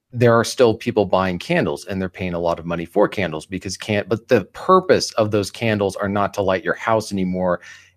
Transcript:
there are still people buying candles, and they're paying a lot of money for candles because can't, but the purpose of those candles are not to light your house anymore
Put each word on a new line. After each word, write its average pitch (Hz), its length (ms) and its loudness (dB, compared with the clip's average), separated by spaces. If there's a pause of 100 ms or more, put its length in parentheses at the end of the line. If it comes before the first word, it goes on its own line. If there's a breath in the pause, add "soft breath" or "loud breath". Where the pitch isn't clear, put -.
(120)
there 117 240 4
are 117 80 4
still 113 320 2
people 110 300 0
buying 92 340 0
candles, 104 460 -2
and 95 140 -6
they're 95 80 -2
paying 92 280 -6
a 85 40 -4
lot 85 200 0
of 80 80 -12
money 85 180 -6
for 98 220 2
candles 80 400 -6
because 95 300 -8
can't, 104 300 -2
but 113 200 -4
the 107 180 2
purpose 180 680 2
of 107 180 0
those 101 180 0
candles 104 460 -2
are 104 140 -4
not 101 260 -2
to 104 80 -2
light 95 200 0
your 85 120 -2
house 113 360 -2
anymore 92 480 -2 (380 loud breath)